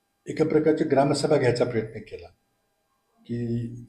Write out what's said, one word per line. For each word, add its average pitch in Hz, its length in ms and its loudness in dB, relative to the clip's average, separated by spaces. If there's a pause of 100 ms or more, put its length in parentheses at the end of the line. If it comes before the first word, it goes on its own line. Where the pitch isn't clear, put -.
(280)
एका 156 180 0
प्रकारची 156 380 2
ग्रामसभा 147 540 2
घ्यायचा 123 280 2
प्रयत्न 110 340 -4
केला - 280 -16 (1000)
की 120 400 -4 (220)